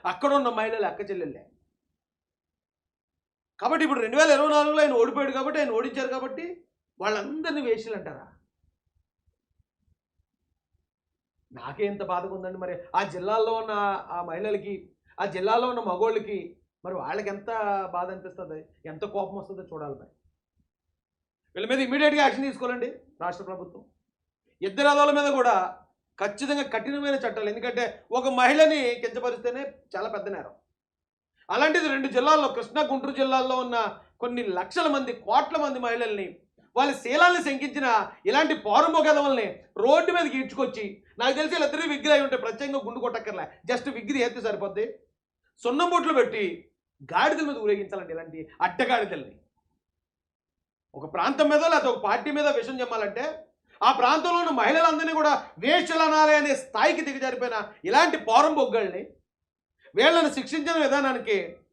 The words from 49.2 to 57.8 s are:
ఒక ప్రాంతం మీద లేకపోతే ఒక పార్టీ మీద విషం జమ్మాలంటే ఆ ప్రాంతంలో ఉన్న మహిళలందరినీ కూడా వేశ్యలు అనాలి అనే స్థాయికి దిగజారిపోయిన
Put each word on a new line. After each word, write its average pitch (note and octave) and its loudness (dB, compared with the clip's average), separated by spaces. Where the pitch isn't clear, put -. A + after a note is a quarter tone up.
ఒక D3 -12
ప్రాంతం C#4 2
మీద D4 6
లేకపోతే D#4+ 4
ఒక A#3 0
పార్టీ A3+ 0
మీద D4 0
విషం C4 -2
జమ్మాలంటే A#3 -6
ఆ A#3+ 8
ప్రాంతంలో D4+ 2
ఉన్న F4 0
మహిళలందరినీ D#4+ 2
కూడా D4+ 2
వేశ్యలు D#4+ 2
అనాలి D#4 6
అనే C#4+ 2
స్థాయికి D#4+ 2
దిగజారిపోయిన B3 -4